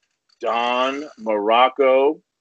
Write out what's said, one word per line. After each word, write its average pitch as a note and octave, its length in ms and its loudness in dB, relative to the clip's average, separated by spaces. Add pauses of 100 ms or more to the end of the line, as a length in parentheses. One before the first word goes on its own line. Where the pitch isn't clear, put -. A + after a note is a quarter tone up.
(400)
Don B2 640 -2 (140)
Morocco, B2+ 1000 0 (200)